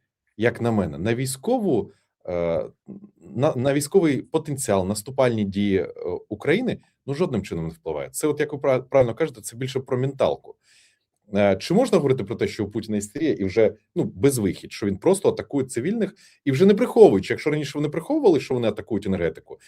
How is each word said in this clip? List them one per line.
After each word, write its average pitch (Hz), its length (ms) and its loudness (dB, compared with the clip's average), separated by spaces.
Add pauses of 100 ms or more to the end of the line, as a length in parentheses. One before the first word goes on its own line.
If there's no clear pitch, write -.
(360)
як 117 240 0
на 117 100 0
мене, 90 280 0
на 104 160 0
військову, 135 760 -2 (380)
е, 85 380 -2 (540)
на, 123 360 -2
на 135 180 0
військовий 147 480 0
потенціал, 135 640 -2
наступальні 117 580 0
дії, 98 340 0
е, - 140 -4 (360)
України, 170 500 -2 (280)
ну, 135 80 -4
жодним 143 280 -2
чином 85 220 -6
не 80 100 -8
впливає? 73 360 -8
Це, - 180 -2
от, 147 120 -2
як 147 120 -4
ви 147 60 -8
пра-, 131 220 2
правильно 123 340 4
кажете, 143 260 -4
це 117 160 -14
більше 131 240 -6
про 135 180 -4
менталку. 127 560 -2 (800)
Е, 98 220 4
чи 131 180 -2
можна 226 240 4
говорити 135 260 0
про 104 120 -8
те, 110 120 -2
що - 160 -4
у 101 60 -6
Путіна 107 260 -4
істерія 120 360 -2
і 98 120 -2
вже, 98 300 2 (200)
ну, 165 100 0
безвихідь, 104 680 0
що - 140 -4
він 98 100 -2
просто 190 320 2
атакує 131 380 -2
цивільних 190 480 -4 (300)
і 139 80 0
вже 143 140 4
не 208 80 8
приховуючи, 180 600 6
якщо 147 160 -4
раніше 151 280 -4
вони 147 100 0
приховували, 170 520 2
що 131 140 -6
вони 120 140 0
атакують 101 380 -6
енергетику, 87 600 -4